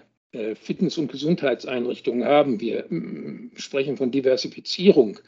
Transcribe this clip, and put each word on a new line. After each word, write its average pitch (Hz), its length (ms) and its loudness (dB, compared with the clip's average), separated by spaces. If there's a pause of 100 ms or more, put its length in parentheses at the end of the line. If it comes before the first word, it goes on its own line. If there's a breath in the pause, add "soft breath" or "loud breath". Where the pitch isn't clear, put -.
(340)
äh, 110 220 -6
Fitness- - 420 -4
und 147 120 -2
Gesundheitseinrichtungen 123 1160 -2
haben. 139 340 4
Wir, 113 300 -4
mm, - 640 -8
sprechen 139 400 -4
von 123 160 -2
Diversifizierung. 131 1160 2